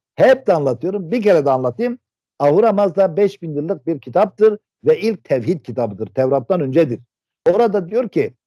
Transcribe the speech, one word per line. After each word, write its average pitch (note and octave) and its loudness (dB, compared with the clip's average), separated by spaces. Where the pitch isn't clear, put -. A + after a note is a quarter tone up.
Hep B3+ 4
de G3 2
anlatıyorum. D#3+ -4
Bir A#3 -2
kere F3 4
de C#3 0
anlatayım. C3 -2
Ahura F#3 4
Mazda F#3+ 0
beş G3+ -2
bin D#3+ -8
yıllık D#3 -6
bir D3+ -4
kitaptır G#3 0
ve D#3 2
ilk G#3+ -4
tevhid C#3 -4
kitabıdır. A2 -6
Tevrat'tan C3+ -2
öncedir. C#3 0
Orada G3 0
diyor A3+ -4
ki B2 -4